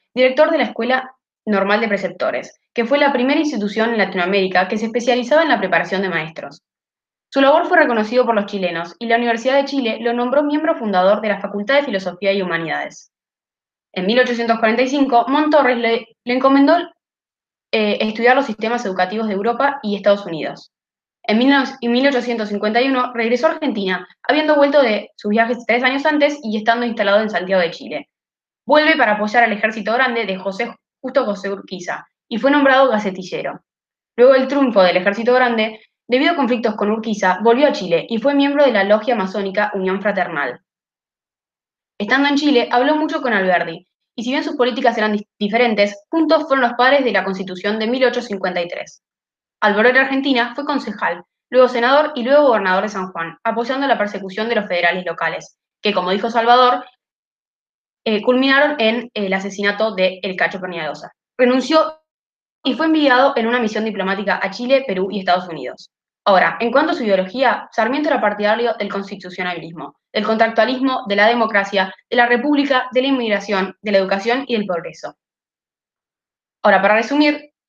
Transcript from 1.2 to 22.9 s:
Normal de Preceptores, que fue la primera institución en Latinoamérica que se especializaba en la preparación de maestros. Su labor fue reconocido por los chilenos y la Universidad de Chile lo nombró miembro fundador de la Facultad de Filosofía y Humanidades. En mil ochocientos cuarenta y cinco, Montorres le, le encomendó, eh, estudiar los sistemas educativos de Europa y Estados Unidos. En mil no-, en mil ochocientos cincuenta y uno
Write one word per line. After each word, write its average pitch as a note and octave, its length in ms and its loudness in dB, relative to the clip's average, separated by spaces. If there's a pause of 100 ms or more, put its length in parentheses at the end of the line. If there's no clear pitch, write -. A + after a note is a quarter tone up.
Normal G3+ 340 2
de A3+ 80 -2
Preceptores, F3+ 720 -4 (120)
que A#3 120 -2
fue C#4 140 0
la C#4+ 140 2
primera C4 280 0
institución A3+ 500 -2
en A3+ 80 -2
Latinoamérica F#3 720 0
que A3 100 -4
se A3 80 -4
especializaba B3 560 0
en D#4+ 60 0
la A#3+ 100 2
preparación F#3 440 -2
de F#3+ 80 -2
maestros. D#3 520 -8 (680)
Su C4+ 100 0
labor D4+ 260 6
fue F4 120 2
reconocido A#3+ 460 2
por A3+ 120 0
los G3+ 100 -2
chilenos F3 540 -6
y A#3 60 -8
la A3+ 100 2
Universidad A#3+ 400 0
de C#4 80 2
Chile A#3+ 360 -4
lo A#3 120 -2
nombró B3 320 0
miembro D#4 320 0
fundador G3+ 440 2
de A3 80 -4
la F#3+ 120 -4
Facultad G#3 360 -2
de C#4+ 80 2
Filosofía G3 480 -4
y G3 100 0
Humanidades. E3 680 -6 (840)
En F#3 140 -4
mil A#3 140 0
ochocientos A#3 400 -4
cuarenta A3 220 0
y C4 60 -2
cinco, B3+ 380 0
Montorres C#4 520 0
le, A3+ 440 -4
le A#3+ 120 -4
encomendó, C#4 420 4 (960)
eh, G#3+ 300 0
estudiar A3+ 340 2
los C4+ 100 0
sistemas A3 400 -4
educativos F#3+ 400 -2
de G#3 80 -4
Europa A#3+ 480 -2
y G#3 140 -4
Estados G3+ 300 2
Unidos. D#3 440 -10 (520)
En G#3+ 160 0
mil C4 120 4
no-, C#4 140 2 (160)
en A#3 120 -2
mil B3+ 140 2
ochocientos A#3 420 -2
cincuenta G#3 320 0
y C4+ 80 2
uno B3+ 240 -2